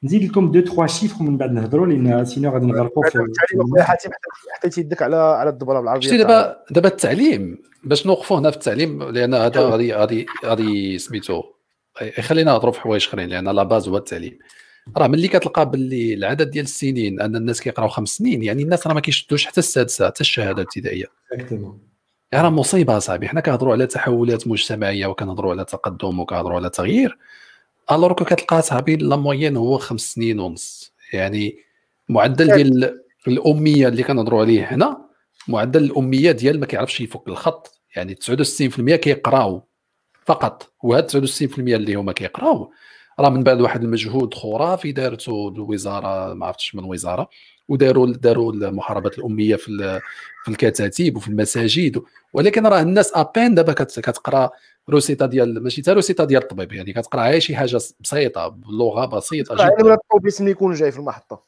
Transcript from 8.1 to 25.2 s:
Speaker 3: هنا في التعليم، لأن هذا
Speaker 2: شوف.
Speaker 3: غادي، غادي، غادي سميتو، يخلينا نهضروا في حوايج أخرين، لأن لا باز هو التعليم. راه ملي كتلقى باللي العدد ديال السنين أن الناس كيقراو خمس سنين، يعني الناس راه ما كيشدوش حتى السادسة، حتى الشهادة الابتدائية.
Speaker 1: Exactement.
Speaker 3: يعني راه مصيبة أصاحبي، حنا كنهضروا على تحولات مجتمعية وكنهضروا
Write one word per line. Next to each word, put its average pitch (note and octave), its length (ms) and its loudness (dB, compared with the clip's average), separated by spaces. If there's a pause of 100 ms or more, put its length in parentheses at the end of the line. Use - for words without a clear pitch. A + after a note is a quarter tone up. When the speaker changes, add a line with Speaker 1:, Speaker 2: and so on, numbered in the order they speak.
Speaker 3:
هنا D3+ 120 4
في - 60 -4
التعليم، D3 460 -2
لأن B2 320 0
هذا A#2 260 2
Speaker 2:
شوف. A#2+ 120 4
Speaker 3:
غادي، A2+ 220 0
غادي، G#2+ 320 0 (180)
غادي G#2 540 -2
سميتو، F#2+ 440 -6 (600)
يخلينا D3 500 0
نهضروا A#2+ 200 2
في - 80 -6
حوايج G#2+ 260 0
أخرين، F#2 220 -6
لأن F2+ 200 -6
لا G2 140 2
باز G2+ 260 0
هو F#2+ 80 -2
التعليم. F2 420 -8 (580)
راه D#3 100 2
ملي D#3+ 220 2
كتلقى E3 420 0
باللي B2+ 440 -2
العدد C3 360 -2
ديال D3 140 -6
السنين A#2+ 560 -4
أن A2 160 -4
الناس A#2 240 -4
كيقراو A2+ 280 -4
خمس G#2+ 200 -6
سنين، G3 340 -2
يعني A2 200 -2
الناس E3 240 -2
راه D#3+ 80 0
ما D3+ 60 0
كيشدوش - 460 -2
حتى - 140 -2
السادسة، A#2+ 460 0
حتى - 140 -2
الشهادة G2+ 420 -2
الابتدائية. F#2+ 440 -8 (280)
Speaker 1:
Exactement. A2 540 -12 (440)
Speaker 3:
يعني C#3+ 120 4
راه E3+ 60 6
مصيبة D3 460 2
أصاحبي، G2 320 -4
حنا D#3+ 120 -4
كنهضروا B2+ 320 0
على B2+ 140 2
تحولات A#2+ 600 -2
مجتمعية G2+ 580 -2
وكنهضروا F#2+ 460 -4